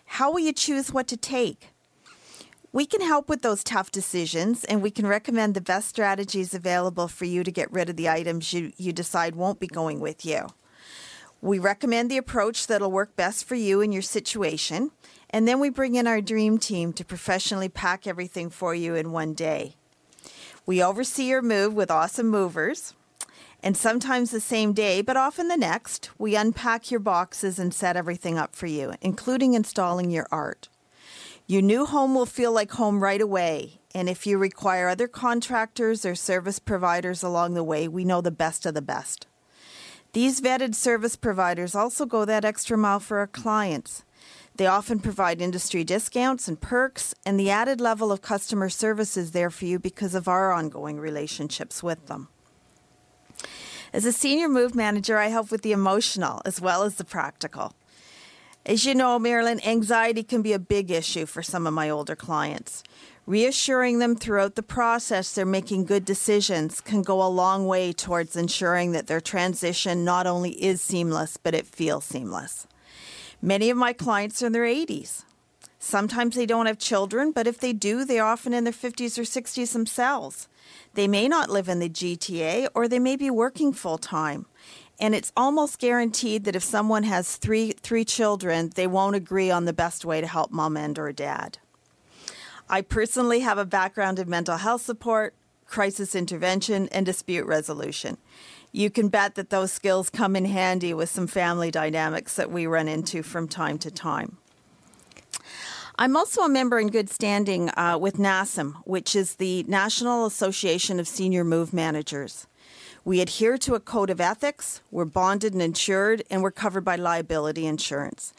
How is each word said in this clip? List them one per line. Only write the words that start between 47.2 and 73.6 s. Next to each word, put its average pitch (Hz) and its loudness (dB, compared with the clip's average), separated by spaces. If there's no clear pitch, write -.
and 196 2
the 196 2
added 240 2
level 220 2
of 196 0
customer 202 -2
service 214 -2
is 170 -4
there 175 2
for 180 -8
you 175 0
because 185 -4
of 185 -2
our 185 4
ongoing 151 -4
relationships 151 -6
with 165 -4
them. 151 -12
As 214 0
a 240 4
senior 294 2
move 247 4
manager, 214 2
I 208 4
help 220 -2
with 220 -2
the 214 0
emotional 190 2
as 175 -4
well 185 2
as 208 0
the 196 -8
practical. - -8
As 226 2
you 269 4
know, 247 4
Marilyn, 233 2
anxiety 226 2
can 226 -2
be 214 0
a 196 0
big 190 0
issue 160 -2
for - -10
some 170 -4
of 156 0
my 156 0
older 151 -4
clients. 151 -6
Reassuring 247 2
them 240 4
throughout 202 0
the 226 -4
process 233 0
they're 190 0
making 190 0
good 196 2
decisions 196 0
can 214 0
go 190 2
a 185 4
long 185 4
way 185 2
towards 170 -2
ensuring 175 2
that 160 -2
their 160 0
transition 175 -2
not 180 2
only 175 0
is 185 2
seamless, 160 -2
but 165 -2
it - -2
feels - -2
seamless. 95 -8
Many 202 2